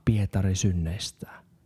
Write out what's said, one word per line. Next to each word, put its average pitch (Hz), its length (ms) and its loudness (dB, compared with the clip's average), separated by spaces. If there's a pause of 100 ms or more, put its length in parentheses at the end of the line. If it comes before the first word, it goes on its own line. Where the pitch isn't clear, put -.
Pietari 98 500 2
synneistään. 90 880 -2 (220)